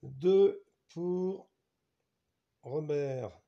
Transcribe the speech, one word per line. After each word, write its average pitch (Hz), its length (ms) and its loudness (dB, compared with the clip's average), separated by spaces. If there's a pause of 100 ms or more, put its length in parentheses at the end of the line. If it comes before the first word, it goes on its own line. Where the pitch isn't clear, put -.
Deux 180 600 4 (240)
pour 185 600 -4 (1120)
Robert. 139 880 -6